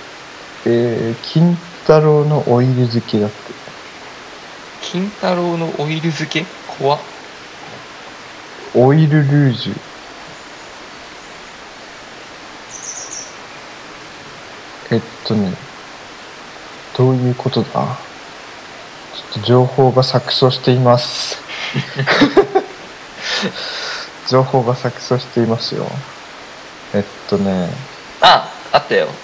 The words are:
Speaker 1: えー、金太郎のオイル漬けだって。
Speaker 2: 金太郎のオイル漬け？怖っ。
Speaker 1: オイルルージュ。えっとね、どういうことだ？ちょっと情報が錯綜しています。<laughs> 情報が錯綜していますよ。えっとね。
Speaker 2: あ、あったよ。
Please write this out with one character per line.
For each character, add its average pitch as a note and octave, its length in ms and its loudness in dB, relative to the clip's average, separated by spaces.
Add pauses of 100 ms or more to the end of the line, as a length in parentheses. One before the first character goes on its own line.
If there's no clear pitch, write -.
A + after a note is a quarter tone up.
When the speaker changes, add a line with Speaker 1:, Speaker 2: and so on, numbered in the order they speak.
(680)
Speaker 1:
え A#2 480 2
ー、 - 80 -12
金 E3+ 320 4 (280)
太 D#3 180 8
郎 D3+ 240 6
の D3+ 240 4
オ A#2+ 140 6
イ B2+ 40 6
ル B2+ 80 4 (140)
漬 A2+ 140 2
け - 180 2
だ G#2 60 4
っ G#2+ 40 -2
て。 - 60 -14 (1500)
Speaker 2:
金 F#3 260 -2
太 F#3 260 0
郎 F3 220 2
の E3 100 0 (120)
オ D3 100 0
イ D#3 80 0
ル D#3+ 40 -2 (120)
漬 D3+ 140 -4
け？ D#3 180 -2 (340)
怖 C#3+ 180 4
っ。 - 20 -4 (1800)
Speaker 1:
オ B2+ 160 8
イ D#3 140 8
ル D3+ 160 6
ル C#3+ 300 6
ー - 0 -
ジ G#2+ 180 -4
ュ。 G#2 60 -4 (4000)
え - 80 4
っ - 20 2 (240)
と - 100 0
ね、 G3 180 2 (1400)
ど B2+ 140 6
う C3 40 6
い B2 160 2
う A#2+ 60 2
こ - 140 -2
と A#2+ 120 2
だ？ - 100 -4
ち - 60 0
ょ - 20 2 (1600)
っ - 20 -6
と G#2 40 -4
情 B2+ 180 8
報 C3 280 6
が C3 100 6
錯 - 280 2
綜 B2+ 200 4
し - 80 -2
て - 140 4
い B2+ 80 6
ま B2 180 8
す。 - 400 -4 (1400)
<laughs> - 1500 -8
情 B2+ 140 6
報 C3 200 2
が A#2+ 120 2
錯 B2 240 -4
綜 - 200 0
し - 140 -6
て A#2+ 80 2
い A2+ 60 6
ま A2+ 120 2
す - 180 -6
よ。 - 100 -4 (1080)
え G#2 60 4
っ G2+ 40 2 (240)
と G2+ 100 2
ね。 G2 300 2 (520)
Speaker 2:
あ、 - 320 8 (200)
あ D3 60 6
っ C#3+ 100 0
た A2 80 4
よ。 F2 100 4 (180)